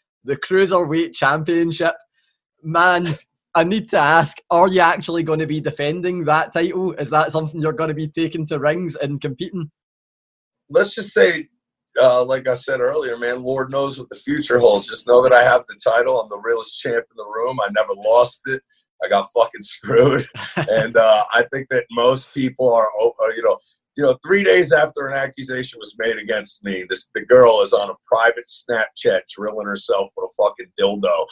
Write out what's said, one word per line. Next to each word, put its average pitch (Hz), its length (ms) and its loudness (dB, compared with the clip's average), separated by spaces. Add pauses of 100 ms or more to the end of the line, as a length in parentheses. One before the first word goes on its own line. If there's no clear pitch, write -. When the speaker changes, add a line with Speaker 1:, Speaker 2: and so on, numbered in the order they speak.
(260)
Speaker 1:
the 135 100 -4
Cruiserweight 175 800 0
Championship. 160 800 0 (720)
Man, 170 540 2 (380)
I 165 80 4
need 190 260 -2
to - 80 0
ask, 151 400 2 (120)
are 175 180 6
you 185 140 2
actually 170 420 0
gonna 156 240 -2
be 151 140 -4
defending 165 640 -4
that 151 260 2
title? 170 420 -2
Is 139 180 -8
that 151 200 2
something 156 300 -4
you're 156 120 0
gonna 160 200 -4
be 156 140 -6
taking 160 400 -4
to 156 120 -6
rings 156 360 -2
and 143 260 -6
competing? 156 500 -8 (1000)
Speaker 2:
Let's 180 240 2
just - 200 -8
say, 180 340 2 (540)
uh, 123 240 4
like 131 220 -4
I 127 80 0
said 127 260 -4
earlier, 131 360 -2
man, 120 240 -6
Lord 131 300 -4
knows 139 260 -4
what - 120 -16
the - 60 -16
future 143 440 -2
holds. 104 300 2
Just - 180 -10
know 123 160 6
that 127 100 6
I 123 100 8
have 123 240 4
the - 160 -20
title. 120 360 2
I'm 107 100 -8
the 104 100 -10
realest 113 400 -6
champ 117 300 -4
in - 80 -20
the 107 80 -14
room. 117 360 -6
I 101 100 -4
never 107 220 -2
lost 113 520 2
it. 135 160 -6 (420)
I 90 40 -6
got 98 260 0
fucking - 280 0
screwed. 127 720 0
<laughs> - 40 -16 (320)
And, 110 280 0
uh, 110 260 4 (100)
I 120 180 2
think 135 180 -8
that 127 200 -2
most 123 440 -2
people 127 400 0
are, 113 140 4 (120)
o-, 117 240 0
uh, 110 60 0
you 113 120 -8
know, 107 160 0 (400)
you 143 60 -2
know, 131 220 2
three 196 180 2
days 180 280 4
after 151 360 0
an 135 100 -4
accusation 127 640 -8
was 104 180 -16
made 113 200 -4
against 104 460 -8
me, 95 240 -6
this, - 280 -8
the 107 100 -8
girl 120 360 6
is 98 120 2
on 101 160 0
a 92 60 -10 (160)
private 117 360 0
Snapchat 110 840 -4
drilling 107 360 -10
herself 101 500 -4
with 95 140 -10
a - 140 -4
fucking - 360 -4
dildo, 98 520 0